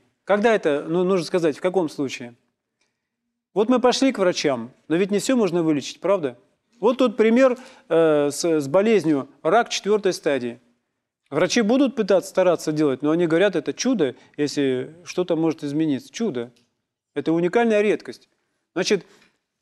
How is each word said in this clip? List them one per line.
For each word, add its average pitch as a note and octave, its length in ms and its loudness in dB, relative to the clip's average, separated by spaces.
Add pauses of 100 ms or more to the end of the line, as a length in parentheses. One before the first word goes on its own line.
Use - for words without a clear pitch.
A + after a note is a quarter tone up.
(240)
Когда G#3 300 2
это, D#3 340 -2
ну, F3 160 0
нужно F3+ 220 0
сказать, E3 300 0
в - 40 -20
каком F#3 280 -2
случае? B2 460 -8 (1200)
Вот G#3+ 140 0
мы B3+ 100 4
пошли B3+ 320 2
к - 80 -6
врачам, C#3+ 540 -2 (160)
но D3+ 80 -2
ведь F#3+ 140 0
не G3+ 100 0
все C4 160 -2
можно F3 260 0
вылечить, D3+ 380 -2
правда? E3+ 360 -2 (440)
Вот B3 180 0
тот B3+ 180 0
пример, A#3+ 400 4 (320)
э, D#3 420 2
с, - 140 -8
с D#3 240 0
болезнью D#3+ 600 2 (140)
рак A3 260 2
четвертой G3+ 440 -2
стадии. B2 480 -4 (680)
Врачи E3+ 320 0
будут B3 320 2
пытаться, F#3+ 360 0
стараться F3+ 420 0
делать, D3+ 300 0
но D3 80 0
они E3+ 160 2
говорят, F3 300 2
это D3 160 -4
чудо, F3 420 -2 (220)
если C#3 580 -2 (100)
что-то F3+ 320 -4
может D#3+ 280 -2
измениться. D3 480 -4
Чудо. B2 400 -6 (640)
Это D3 180 -2
уникальная G#3 480 2
редкость. F3+ 480 -4 (460)
Значит, F#3 320 -2 (560)